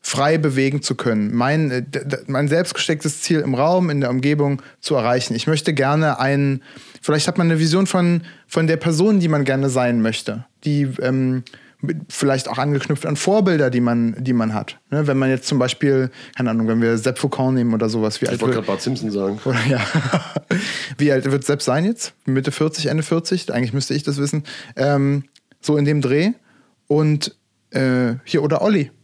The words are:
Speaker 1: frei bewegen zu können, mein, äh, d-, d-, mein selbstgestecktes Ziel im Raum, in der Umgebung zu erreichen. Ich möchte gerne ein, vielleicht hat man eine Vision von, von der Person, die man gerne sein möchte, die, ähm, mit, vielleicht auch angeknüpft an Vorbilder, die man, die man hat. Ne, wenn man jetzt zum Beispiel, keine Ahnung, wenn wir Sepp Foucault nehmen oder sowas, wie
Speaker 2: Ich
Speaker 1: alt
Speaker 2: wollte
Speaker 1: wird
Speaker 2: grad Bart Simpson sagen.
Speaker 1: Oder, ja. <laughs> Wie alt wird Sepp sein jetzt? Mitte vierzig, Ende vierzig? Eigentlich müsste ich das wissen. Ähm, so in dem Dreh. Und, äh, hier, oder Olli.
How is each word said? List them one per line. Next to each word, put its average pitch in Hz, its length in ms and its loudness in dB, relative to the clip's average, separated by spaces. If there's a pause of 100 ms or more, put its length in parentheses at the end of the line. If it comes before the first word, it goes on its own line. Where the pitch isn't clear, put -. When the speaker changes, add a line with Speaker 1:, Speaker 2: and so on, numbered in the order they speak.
Speaker 1:
frei 147 360 0
bewegen 135 440 0
zu 135 140 -4
können, 110 400 0
mein, 139 360 0
äh, 127 120 -4
d-, 139 220 -8
d-, 143 120 -4 (100)
mein 139 200 -2
selbstgestecktes 160 720 -2
Ziel 160 200 0
im 135 140 -2
Raum, 170 340 2
in 147 120 0
der 127 80 0
Umgebung 143 520 0 (180)
zu - 160 -2
erreichen. 123 400 0
Ich 120 120 -4
möchte 156 260 0
gerne 143 460 2
ein, 139 420 2 (400)
vielleicht 151 260 0
hat 170 100 -2
man 170 120 4
eine 160 100 2
Vision 165 280 2
von, 175 340 2 (260)
von 165 200 0
der 165 100 2
Person, 170 420 2
die 170 80 2
man 151 160 2
gerne 135 260 2
sein 123 320 2
möchte, 110 440 -2 (180)
die, 147 240 2 (140)
ähm, 127 420 0 (380)
mit, 143 160 -4 (120)
vielleicht 135 400 -2
auch - 80 -6
angeknüpft 139 480 -2
an 156 120 -2
Vorbilder, 185 520 2
die 123 120 0
man, 117 400 0
die 127 120 -2
man 113 200 0
hat. 107 260 -8 (100)
Ne, 147 180 0
wenn 135 100 2
man 135 120 2
jetzt 131 180 -2
zum 143 120 0
Beispiel, 131 520 2 (240)
keine 123 140 -2
Ahnung, 113 180 0
wenn 113 140 2
wir 117 160 2
Sepp 117 200 -2
Foucault 131 360 0
nehmen 120 200 2
oder 113 160 0
sowas, 107 320 -2
wie - 40 0
Speaker 2:
Ich - 60 0
Speaker 1:
alt 120 100 -2
Speaker 2:
wollte 120 140 0
Speaker 1:
wird 110 100 -4
Speaker 2:
grad 101 100 0
Bart 95 60 -10
Simpson 113 300 -4
sagen. 101 340 -2
Speaker 1:
Oder, 127 200 0
ja. 147 140 2
<laughs> - 1160 -4
Wie 143 140 4
alt 135 180 2
wird 135 160 0
Sepp 143 160 0
sein 143 240 0
jetzt? 226 280 -4 (120)
Mitte 135 260 0
vierzig, 156 360 -2
Ende 151 160 0
vierzig? 165 500 -2
Eigentlich 120 200 -2
müsste 131 200 -4
ich 147 100 -2
das 143 140 -4
wissen. 143 260 -2 (320)
Ähm, 139 500 2 (360)
so 151 160 2
in 143 80 2
dem 147 160 2
Dreh. 147 300 2 (560)
Und, 151 480 0 (360)
äh, 127 420 0 (100)
hier, 151 200 0
oder 151 180 0
Olli. 190 300 2 (120)